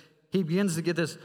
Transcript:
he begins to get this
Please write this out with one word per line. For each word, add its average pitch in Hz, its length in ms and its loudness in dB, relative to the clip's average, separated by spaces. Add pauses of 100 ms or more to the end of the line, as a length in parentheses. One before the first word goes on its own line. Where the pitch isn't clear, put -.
(320)
he 185 120 2
begins 175 320 0
to 165 60 -2
get 165 140 0
this 160 300 -2